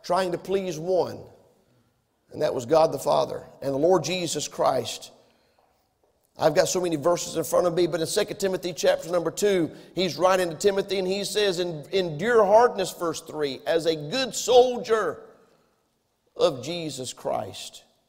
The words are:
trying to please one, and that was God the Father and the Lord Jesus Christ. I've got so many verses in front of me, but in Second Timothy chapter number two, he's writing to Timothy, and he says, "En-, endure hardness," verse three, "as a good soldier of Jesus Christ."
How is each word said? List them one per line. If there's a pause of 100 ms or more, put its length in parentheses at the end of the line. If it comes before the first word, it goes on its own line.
trying
to
please
one, (1120)
and
that
was
God
the
Father (160)
and
the
Lord
Jesus
Christ. (1300)
I've
got
so
many
verses
in
front
of
me,
but
in
Second
Timothy
chapter
number
two, (240)
he's
writing
to
Timothy,
and
he
says,
"En-,
endure
hardness,"
verse
three,
"as
a
good
soldier (1160)
of
Jesus
Christ." (260)